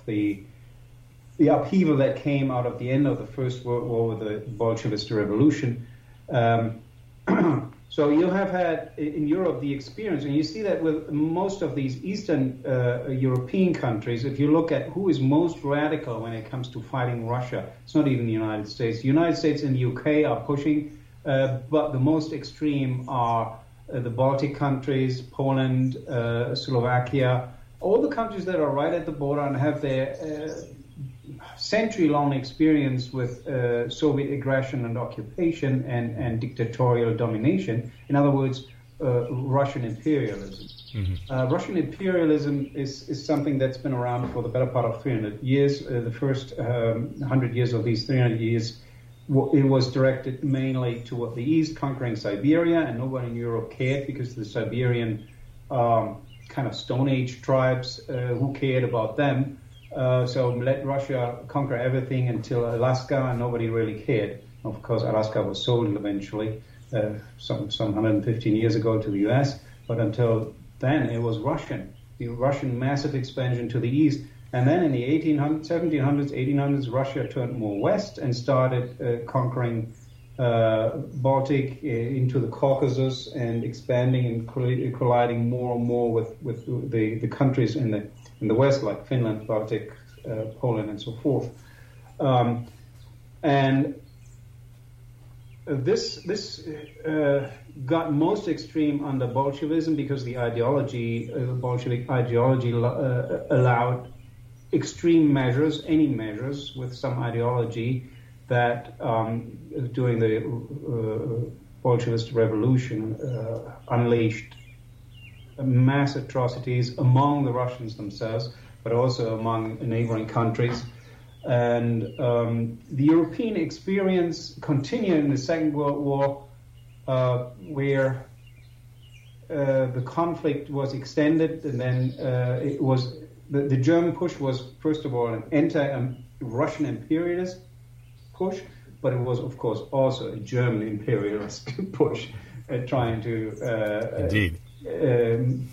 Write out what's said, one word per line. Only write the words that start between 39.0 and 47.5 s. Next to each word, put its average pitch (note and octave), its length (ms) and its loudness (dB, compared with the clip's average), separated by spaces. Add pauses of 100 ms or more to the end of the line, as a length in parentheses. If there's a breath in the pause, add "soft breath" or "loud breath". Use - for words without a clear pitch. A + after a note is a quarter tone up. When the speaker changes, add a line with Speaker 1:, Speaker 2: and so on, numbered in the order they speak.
Speaker 1:
uh, B2 300 0
Russian C3 540 0
imperialism. G#2+ 840 -2 (260)
Speaker 2:
Mm-hmm. F#2 400 -4
Speaker 1:
Uh, C3 140 0
Russian F3+ 300 -2
imperialism D3+ 1000 2
is, C3+ 340 -8
is - 160 -6
something C#3+ 340 0
that's C3 200 0
been C#3 140 -4
around B2 400 -2
for A#2+ 100 -4
the A2+ 60 -6
better B2+ 180 2
part B2 200 0
of A2+ 160 -4
three C3 100 -2
hundred G#2+ 280 -4
years. C#3 460 2
Uh, B2 140 -2
the A#2 100 -4
first, - 480 -2
um, A#2 640 -2
hundred B2+ 320 2